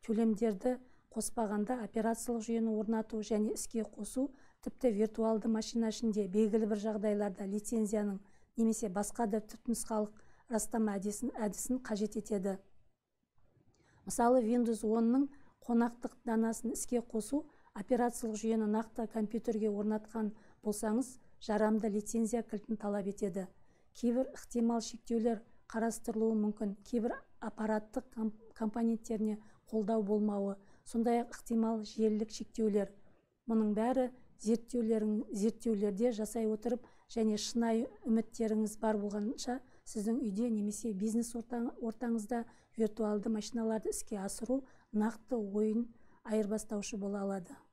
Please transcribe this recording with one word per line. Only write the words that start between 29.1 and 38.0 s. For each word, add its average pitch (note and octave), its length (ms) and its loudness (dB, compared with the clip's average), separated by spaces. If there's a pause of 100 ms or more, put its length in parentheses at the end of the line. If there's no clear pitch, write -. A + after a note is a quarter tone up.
қолдау A3 320 0
болмауы, G3+ 540 0 (300)
сондай-ақ A#3 440 2
ықтимал A3+ 560 0
желілік G#3+ 480 0
шектеулер. G#3 560 0 (560)
Мұның G#3+ 320 4
бәрі B3+ 300 4 (340)
зерттеулерің-, A3 880 2
зерттеулерде G#3+ 840 2
жасай A3 340 -2
отырып A3 380 -2 (240)
және A3 260 2
шынайы A3+ 480 2 (220)